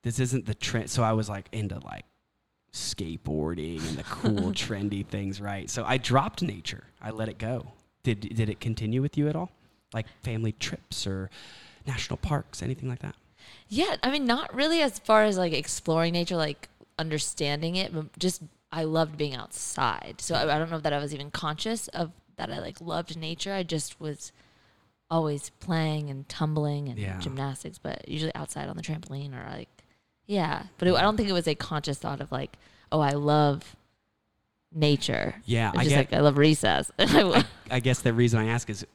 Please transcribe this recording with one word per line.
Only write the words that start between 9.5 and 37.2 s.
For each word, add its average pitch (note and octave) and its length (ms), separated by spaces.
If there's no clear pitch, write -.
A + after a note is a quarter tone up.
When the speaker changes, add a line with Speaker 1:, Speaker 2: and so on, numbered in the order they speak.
Speaker 1:
Like, A2+ 140
family A2+ 300
trips - 540
or F#2+ 240
national B2 320
parks, - 440
anything C3 260
like B2 120
that? - 140
Speaker 2:
Yeah, D4+ 340
I B3+ 80
mean, C#4+ 160
not B3 280
really D#4+ 280
as B3+ 160
far G#3+ 260
as, G3+ 140
like, F3 140
exploring E3 600
nature, F3 240
like, D3+ 320
understanding D#3 800
it, F#3 180
but D#3 240
just F3+ 240
I D#3+ 140
loved D#3 320
being C#3+ 180
outside. - 840
So - 140
I, D3 200
I D3+ 40
don't E3 120
know E3 100
that D3 120
I C#3+ 60
was D3 160
even C#3+ 160
conscious G3 580
of E3+ 240
that - 140
I, - 100
like, - 220
loved E3 340
nature. E3 380
I F#3+ 80
just D#3+ 360
was D#3 320
always D#3 380
playing D#3 500
and C#3 180
tumbling D3 600
and G#2+ 80
Speaker 1:
Yeah. F#2+ 200
Speaker 2:
gymnastics, C3+ 600
but - 280
usually D#3 280
outside D3 340
on D3+ 80
the E3 60
trampoline C#3+ 520
or, - 160
like, - 200
yeah. F3+ 380
But F3+ 120
it, F#3 60
I C3 60
don't G#3 160
think G3+ 140
it - 20
was F3 160
a D3+ 60
conscious D3 440
thought C#3 220
of, C#3 100
like, C3+ 280
"Oh, D#3 80
I C#3 120
love D3 640
nature." D3 640
Speaker 1:
Yeah, A2+ 240
Speaker 2:
It's - 80
Speaker 1:
I C3 60
Speaker 2:
just D3+ 120
Speaker 1:
get - 20
Speaker 2:
like, - 20
"I - 80
love C#3+ 160
recess." C#3+ 580
<laughs> - 40
Speaker 1:
I, - 440